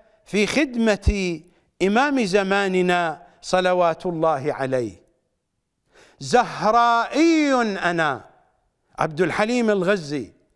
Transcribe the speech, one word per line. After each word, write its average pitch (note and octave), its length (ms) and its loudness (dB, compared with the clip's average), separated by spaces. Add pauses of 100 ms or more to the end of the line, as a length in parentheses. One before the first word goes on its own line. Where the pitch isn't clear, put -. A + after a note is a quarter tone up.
(260)
في G3+ 220 0
خدمة G#3 960 0 (400)
إمام B3 440 2
زماننا F#3 1000 0 (180)
صلوات F3+ 640 0
الله D#3 480 -2
عليه. B2+ 500 -4 (1160)
زهرائي A#3 1400 2
أنا، E3+ 640 -2 (760)
عبد D#3 220 -2
الحليم A3 480 0
الغزي، E3+ 640 -2 (240)